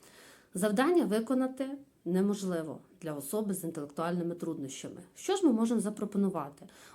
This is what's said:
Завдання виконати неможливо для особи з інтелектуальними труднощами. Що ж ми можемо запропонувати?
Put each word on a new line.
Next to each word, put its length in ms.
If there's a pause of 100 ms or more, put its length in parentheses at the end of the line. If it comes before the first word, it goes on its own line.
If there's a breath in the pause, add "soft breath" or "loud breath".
(540 loud breath)
Завдання 520
виконати 640 (380)
неможливо 720 (220)
для 120
особи 400
з 100
інтелектуальними 720
труднощами. 680 (140)
Що 200
ж 100
ми 80
можемо 280
запропонувати? 840 (300 loud breath)